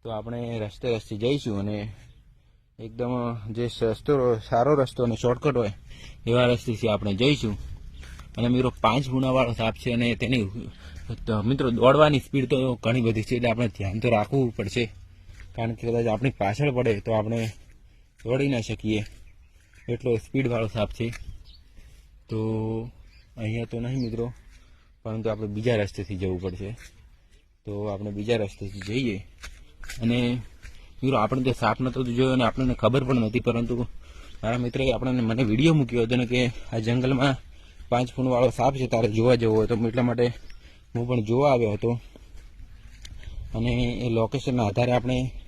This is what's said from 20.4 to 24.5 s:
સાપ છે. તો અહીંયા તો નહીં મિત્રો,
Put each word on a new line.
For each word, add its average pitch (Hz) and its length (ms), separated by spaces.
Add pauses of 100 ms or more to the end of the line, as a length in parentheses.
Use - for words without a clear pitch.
સાપ 104 240
છે. - 160 (1200)
તો 110 100 (1000)
અહીંયા 113 280
તો 117 160
નહીં 127 200
મિત્રો, 117 320 (680)